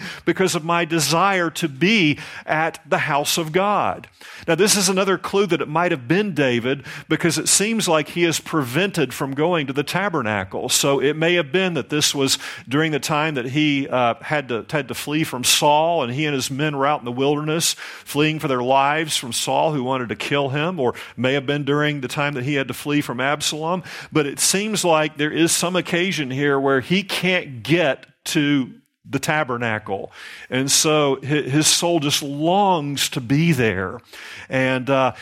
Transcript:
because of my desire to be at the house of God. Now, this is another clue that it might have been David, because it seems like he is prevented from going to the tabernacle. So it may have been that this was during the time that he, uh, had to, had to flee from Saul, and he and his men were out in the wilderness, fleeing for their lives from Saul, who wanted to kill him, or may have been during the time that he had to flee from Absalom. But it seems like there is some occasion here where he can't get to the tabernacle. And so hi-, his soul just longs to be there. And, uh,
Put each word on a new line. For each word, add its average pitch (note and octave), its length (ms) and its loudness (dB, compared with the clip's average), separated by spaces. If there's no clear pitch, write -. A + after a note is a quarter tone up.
because F3 320 2
of D#3+ 80 -2
my E3+ 220 2
desire E3 680 2
to - 160 -4
be D3+ 500 2
at D#3+ 420 0
the E3+ 120 0
house C#3+ 380 0
of D#3+ 140 -4
God. F3+ 560 0
Now, E3 80 4
this G3 220 4
is F#3 100 2
another F#3+ 300 2
clue G3+ 300 0
that E3 140 0
it - 60 -4
might E3+ 240 0
have B2+ 160 -4
been F#3+ 260 0
David, C3 520 0
because D#3+ 280 2
it - 120 -2
seems G#3 400 2
like D#3 200 4
he E3+ 140 0
is E3 160 2
prevented D3+ 760 0
from C#3 200 -4
going D3+ 340 0
to C3+ 60 -6
the C#3+ 100 0
tabernacle. A#2+ 880 -2
So C#3 320 2
it D3+ 160 2
may E3 160 2
have E3 180 0
been F#3 220 0
that C3+ 160 -4
this D3+ 260 0
was C3+ 240 0
during D3+ 260 0
the C#3+ 60 0
time D#3 360 0
that B2+ 120 -4
he, C#3 420 0
uh, A#2+ 320 2
had D3 260 -4
to, A#2 240 -4
had C#3+ 160 -2
to A#2+ 80 -8
flee D3+ 300 -2
from C#3+ 180 -6
Saul, D#3 580 4
and A#2+ 120 -2
he D3+ 120 -2
and D3 80 0
his C3 160 -2
men C#3+ 280 -2
were C3+ 100 4
out C#3+ 140 2
in A2+ 40 -12
the B2 60 -6
wilderness, D3 640 0
fleeing - 640 -2
for D#3 80 -4
their B2+ 160 0
lives C#3+ 540 2
from A#2 160 -6
Saul, D3 400 0
who C3+ 100 -2
wanted B2+ 260 -2
to A2 60 -4
kill C#3+ 340 -2
him, D#3 300 -4
or A#2+ 160 0
may B2+ 160 2
have C#3+ 120 0
been C#3+ 200 -2
during D3 340 0
the B2 80 -8
time D3 280 -2
that B2 100 -4
he D3 100 -2
had C3 140 -2
to B2 40 -6
flee D3 280 -2
from B2 180 -6
Absalom. D3+ 640 -2
But D3+ 140 2
it C#3 140 -6
seems G3+ 460 0
like D#3 320 2
there D3 140 0
is D#3+ 200 2
some F3+ 240 -2
occasion E3+ 560 -2
here C#3 280 2
where C#3 200 2
he F3+ 240 0
can't F3 580 -2
get D3 440 0
to C#3+ 480 2
the C3+ 100 -4
tabernacle. A#2+ 920 -2
And C3 180 0
so D3+ 540 2
hi-, C#3+ 180 0
his D3 240 2
soul F3 340 2
just C#3+ 220 0
longs D3+ 880 0
to C#3 120 -6
be D3 320 2
there. G#2+ 460 0
And, C3 380 0
uh, C3 340 2